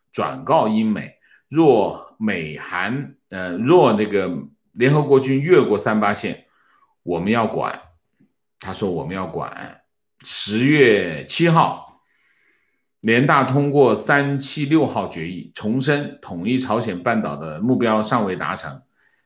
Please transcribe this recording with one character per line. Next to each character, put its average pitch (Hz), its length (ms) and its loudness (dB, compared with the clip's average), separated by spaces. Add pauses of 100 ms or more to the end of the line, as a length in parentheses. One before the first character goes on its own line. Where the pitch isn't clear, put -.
(120)
转 71 320 -6
告 135 240 2
英 110 160 0
美， 95 300 -4 (340)
若 131 680 2
美 85 400 -4
韩， 101 560 -6 (160)
呃， 92 260 -8
若 131 380 4
那 104 100 0
个 95 260 -2 (420)
联 127 200 2
合 151 80 4
国 135 180 4
军 135 220 0
越 156 220 6
过 104 160 2
三 107 200 0
八 104 140 2
线， 95 320 -8 (580)
我 85 160 -4
们 95 140 -2
要 117 140 2
管。 67 340 -6 (800)
他 92 140 -12
说 98 160 -4
我 82 120 -6
们 85 140 -8
要 95 100 -6
管。 - 540 -12 (440)
十 110 420 -2
月 101 580 4
七 - 240 0
号， - 540 0 (1000)
联 117 260 2
大 143 180 4
通 143 260 0
过 135 240 6
三 139 440 0
七 147 280 -6
六 147 200 2
号 101 220 -4
决 82 180 -10
议， 87 280 -12
重 113 260 -4
申 147 400 -2
统 87 260 -10
一 127 120 0
朝 110 200 -4
鲜 98 240 -6
半 110 200 -2
岛 76 120 -6
的 76 260 -12
目 117 180 0
标 110 240 0
尚 110 240 -2
未 92 100 -4
达 82 180 -6
成。 71 280 -12 (440)